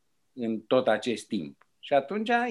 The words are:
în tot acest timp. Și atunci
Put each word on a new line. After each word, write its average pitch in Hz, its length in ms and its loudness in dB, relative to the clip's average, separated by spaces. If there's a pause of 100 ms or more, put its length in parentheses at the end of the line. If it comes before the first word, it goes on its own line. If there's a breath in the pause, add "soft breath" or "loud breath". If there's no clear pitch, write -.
(340)
în 113 260 -4
tot 127 280 2
acest 110 400 0
timp. 78 380 -6 (140)
Și - 140 -4
atunci 208 360 0 (220)